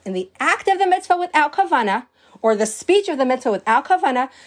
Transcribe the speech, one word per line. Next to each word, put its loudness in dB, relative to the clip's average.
in -8
the -6
act 0
of 2
the 2
mitzvah 0
without 0
kavana 0
or 4
the 0
speech 0
of -4
the 0
mitzvah -2
without 0
kavana 0